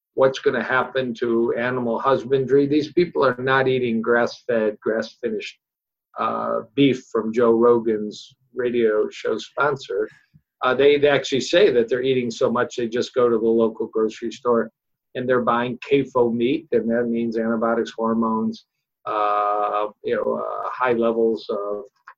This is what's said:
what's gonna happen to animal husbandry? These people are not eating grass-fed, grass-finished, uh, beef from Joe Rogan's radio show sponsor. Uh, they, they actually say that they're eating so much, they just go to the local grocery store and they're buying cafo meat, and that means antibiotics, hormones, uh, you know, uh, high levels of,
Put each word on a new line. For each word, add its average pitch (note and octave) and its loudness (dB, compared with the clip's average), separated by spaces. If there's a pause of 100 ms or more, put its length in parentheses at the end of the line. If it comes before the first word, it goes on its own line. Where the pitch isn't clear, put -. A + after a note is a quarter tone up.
(160)
what's C3+ 2
gonna B2 0
happen B2+ -2
to A#2 0
animal A#2+ -2
husbandry? C3+ 2
These C#3+ 0
people E3+ 0
are B2 2
not C3 0
eating B2 0
grass-fed, A#2 0
grass-finished, A2+ -6 (580)
uh, A2+ -4 (140)
beef C3+ 2
from A2 -2
Joe A#2 4
Rogan's A2+ 2 (220)
radio A#2 0
show A2+ -6
sponsor. C3+ -4 (540)
Uh, B2+ 2
they, C#3+ 6
they C#3+ 4
actually C3 0
say F#3 4
that A#2 2
they're B2 -2
eating B2+ 0
so B2 0
much, A#2+ 0
they A#2+ -2
just A#2 -4
go B2 4
to A#2 2
the G#2+ 0
local A2+ 2
grocery A2 -2
store A#2 -2 (440)
and B2+ -4
they're B2+ 2
buying A#2+ -2
cafo C3 0
meat, B2 -2
and A2+ 0
that A#2+ 0
means A#2 -4
antibiotics, A2+ -2
hormones, A2+ -2 (400)
uh, G#2 -2 (180)
you A#2+ 0
know, A2+ -2
uh, G#2 -6
high B2+ -2
levels A2+ 0
of, G#2 -6 (340)